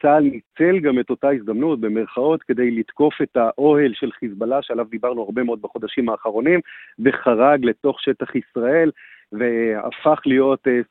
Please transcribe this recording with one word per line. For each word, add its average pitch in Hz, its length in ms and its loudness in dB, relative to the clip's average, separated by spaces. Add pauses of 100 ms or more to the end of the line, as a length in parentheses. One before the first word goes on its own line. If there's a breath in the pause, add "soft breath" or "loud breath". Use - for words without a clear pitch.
צה"ל 147 220 4
ניצל 160 560 0
גם 135 200 0
את 120 100 -4
אותה 139 200 -2
הזדמנות, 123 500 -2
במרכאות, 113 640 -2
כדי 120 280 -2
לתקוף 147 500 -2
את - 160 -2
האוהל 143 560 2
של 117 180 -6
חיזבאללה, 117 500 -6
שעליו 117 240 -4
דיברנו 117 360 -6
הרבה 110 220 -4
מאוד 117 180 -4
בחודשים 113 480 -4
האחרונים, 117 500 0 (400 loud breath)
וחרג 127 640 2
לתוך 135 360 -2
שטח - 340 -4
ישראל, 139 560 0 (400 soft breath)
והפך 117 960 -2
להיות, 135 420 2
אה, 123 120 2 (120)